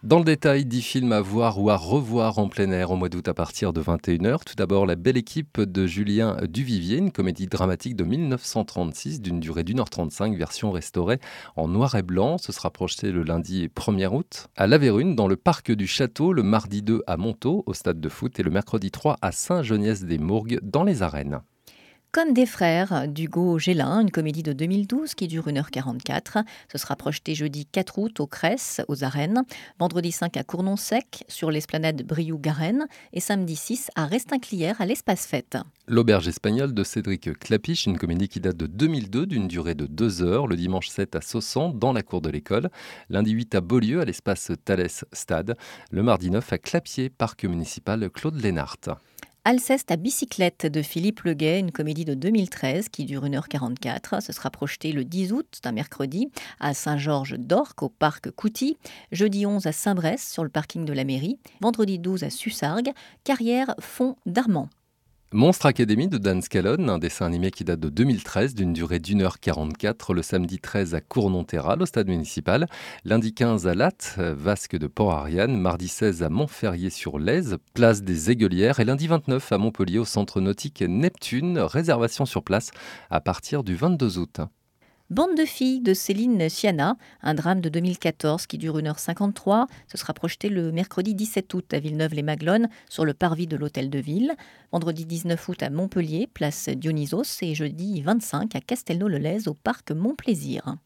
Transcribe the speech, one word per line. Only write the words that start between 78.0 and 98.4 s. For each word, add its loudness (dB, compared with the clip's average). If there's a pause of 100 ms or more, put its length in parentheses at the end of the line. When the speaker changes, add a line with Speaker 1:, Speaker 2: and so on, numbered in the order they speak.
Speaker 1:
des 0
Aiguelières, 4
et 6
lundi 0
vingt-neuf 0
à 4
Montpellier, 2
au 2
centre 0
nautique -2
Neptune, 0
réservation 2
sur -2
place 0 (400)
à 2
partir -2
du -2
vingt-deux 0
août. -6 (720)
Speaker 2:
Bande 2
de 4
filles -2
de 4
Céline 2
Sciamma, 0 (260)
un 0
drame 2
de 0
deux 0
mille 0
quatorze -2
qui -10
dure -2
une -2
heure -4
cinquante-trois. 0 (200)
Ce -14
sera -6
projeté -4
le 0
mercredi -2
dix-sept -4
août -4
à 0
Villeneuve-les-Maglones, 0 (220)
sur 0
le 2
parvis 0
de -4
l'Hôtel -4
de -2
Ville. 0 (380)
Vendredi -2
dix-neuf -4
août -4
à -2
Montpellier, -2
place -4
Dionysos, -2
et -2
jeudi -4
vingt-cinq 0